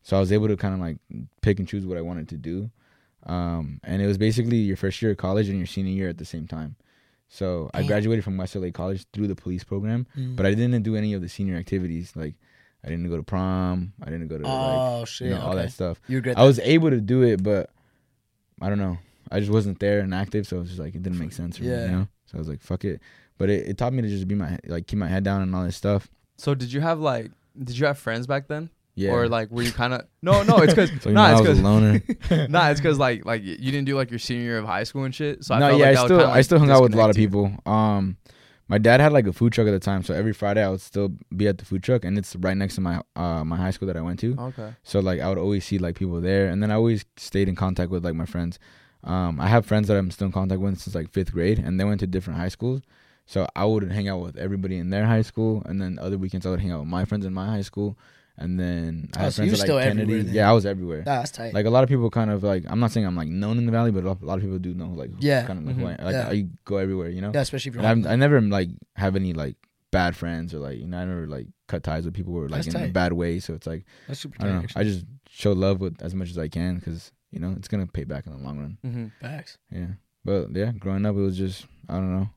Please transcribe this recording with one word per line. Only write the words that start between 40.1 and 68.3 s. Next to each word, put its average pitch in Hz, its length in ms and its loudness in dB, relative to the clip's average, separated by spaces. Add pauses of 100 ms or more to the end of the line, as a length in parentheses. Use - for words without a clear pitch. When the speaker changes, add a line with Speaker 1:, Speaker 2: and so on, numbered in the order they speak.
Speaker 1:
every 101 200 0
Friday 101 300 0
I 98 60 2
would 95 120 -2
still 101 320 -4 (220)
be 101 120 2
at 95 120 0
the - 60 -18
food 95 160 -4
truck, 123 220 2
and 95 140 -2
it's - 180 -6
right 92 220 -2
next 98 180 -2
to 95 60 -4
my, 87 200 -2 (140)
uh, 82 300 -2
my 82 100 -2
high 92 160 0
school 95 160 -6
that 90 100 -4
I 80 40 -6
went 87 180 -6
to. 120 180 -2
Speaker 3:
Okay. 120 360 -12 (100)
Speaker 1:
So, - 160 -2
like, 92 220 0
I 92 80 -2
would 95 80 0
always 95 280 0
see, 101 120 -2
like, 90 180 -2
people 87 240 -4
there, 95 300 2
and 92 120 -2
then 107 100 0
I 107 40 0
always 113 300 2 (100)
stayed - 320 -2
in 92 80 -2
contact 90 360 -2
with, 87 120 -2
like, 85 120 -2
my 82 100 -4
friends. 87 340 -6 (460)
Um, 87 340 -2
I 76 80 0
have 113 180 4
friends 107 220 2
that 104 80 4
I'm 95 160 0
still - 160 -6
in 92 60 -4
contact 95 260 -2
with 95 180 -2
since, - 160 -12
like, 87 160 -6
fifth 92 220 -2
grade, 92 260 2
and 87 220 -2
they 95 60 0
went 104 160 0
to 101 60 -2
different 92 300 -4
high 87 120 -4
schools. 127 320 -4 (440)
So - 300 -2
I 92 80 -2
would 104 280 2
hang 101 180 -2
out 92 120 -4
with 87 160 -10
everybody 95 400 -4
in 87 120 -4
their 98 160 0
high 113 160 4
school, 110 440 -2
and 95 160 -6
then 92 200 -6
other 95 160 -4
weekends 92 280 -6
I 92 40 -2
would 90 100 0
hang 92 120 -2
out 80 100 -6
with 76 80 -8
my 90 160 -2
friends 101 200 -4
in 92 80 -6
my 95 120 -6
high 107 160 -2
school, 101 340 -6 (420)
and 90 220 -4
then 82 560 -4
I - 40 -6
Speaker 2:
Oh, 95 60 0
Speaker 1:
had 98 80 0
Speaker 2:
so 107 100 0
you - 80 4
Speaker 1:
friends 220 100 2
at, - 80 2
Speaker 2:
were 151 60 4
Speaker 1:
like, 131 80 2
Speaker 2:
still 131 80 4
Speaker 1:
Kennedy. 107 100 0
Speaker 2:
everywhere 107 220 2
then. 92 100 -2
Speaker 1:
Yeah, 104 160 6
I 113 40 8
was 110 120 4
everywhere. 90 400 -4
Speaker 2:
Nah, 139 120 -2
that's 120 140 -4
tight. 113 220 -10
Speaker 1:
Like, 104 140 0
a - 20 4
lot 123 140 6
of 127 60 2
people 120 200 2
kind 110 220 0
of, 104 120 0
like, 95 240 0
I'm 104 120 -2
not 117 120 2
saying 110 140 0
I'm, 90 100 -2
like, 80 140 -4
known 104 300 -2
in 120 80 0
the 113 40 0
valley, 117 200 2
but 95 120 -2
a 92 40 -2
lot, 95 140 -4
a - 40 -14
lot 92 140 -4
of - 40 -2
people 95 160 -4
do 90 140 -6
know, 87 160 -8
like, 76 300 -10
Speaker 2:
Yeah. 135 260 2
Speaker 1:
kind 92 140 -8
of, - 60 -10
like, 135 100 -4
Speaker 3:
Mm-hmm. 127 100 -4
Speaker 1:
who - 160 -8
I, 71 40 -10
like, 95 80 -2
Speaker 2:
Yeah. 123 140 -4
Speaker 1:
I 101 200 -2 (180)
go 101 120 -4
everywhere, 95 320 -4
you 90 120 -8
know? 101 120 -6
Speaker 2:
Yeah, 143 80 0
especially 135 280 -6
if 117 60 -12
you're 120 80 -6
Speaker 1:
And 107 40 2
I'm, 113 160 4
Speaker 2:
home. 78 80 -2
Speaker 1:
I 113 40 2
never, 139 260 6